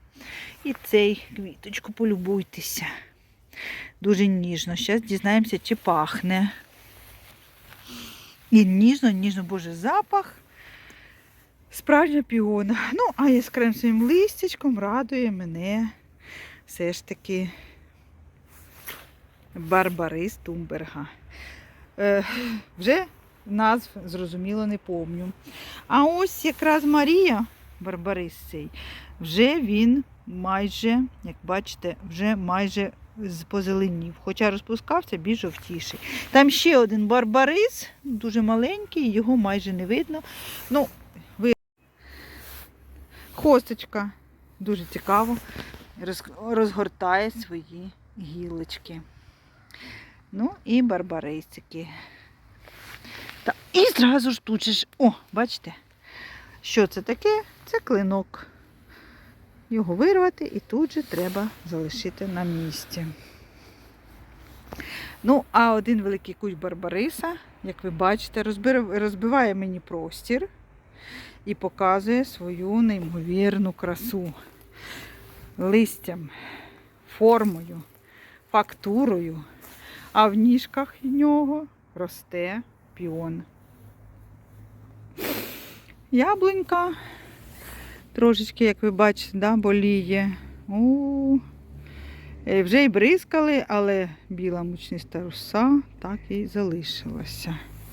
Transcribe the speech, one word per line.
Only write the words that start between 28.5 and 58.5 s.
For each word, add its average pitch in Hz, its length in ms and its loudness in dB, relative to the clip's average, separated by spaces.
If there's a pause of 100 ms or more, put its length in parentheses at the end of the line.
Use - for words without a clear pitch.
цей, 156 180 -10 (520)
вже 226 400 4
він 233 440 4 (220)
майже, 196 760 0 (240)
як 170 180 -14
бачите, 180 540 -6 (120)
вже 202 280 0
майже... 190 560 -2 (260)
з-, 180 240 -10
позеленів. 185 720 -2 (100)
Хоча 202 260 0
розпускався 226 640 -4
більш 196 240 -2
жовтіший. - 600 -10 (300)
Там 277 200 8
ще 311 280 6
один 214 280 4
барбарис, 262 840 2 (140)
дуже 226 380 -2
маленький, 262 680 0
його 226 260 2
майже 196 360 0
не 180 140 -4
видно. 311 360 -2 (480)
Ну, 277 180 2 (500)
ви-, 233 140 4 (1800)
хосточка, 233 760 2 (500)
дуже 196 240 -4
цікаво, 220 520 0 (640)
роз-, 180 280 -10 (200)
розгортає 202 800 0
свої 175 600 -12 (280)
гілочки. 170 840 -12 (1300)
Ну 220 180 -2 (140)
і 240 180 4
барбарисики. 165 1080 -4 (1500)
Та... 240 120 0 (180)
і 381 120 6 (120)
зразу 247 340 6
ж 226 140 -4
тут 220 200 -2
же 220 80 0
ж, - 140 -2 (120)
о, 247 140 6 (200)
бачите, 220 420 -4 (880)
що 208 240 2
це - 160 -6
таке? 415 400 0 (220)
Це 466 160 -4
клинок. 196 640 -2 (1200)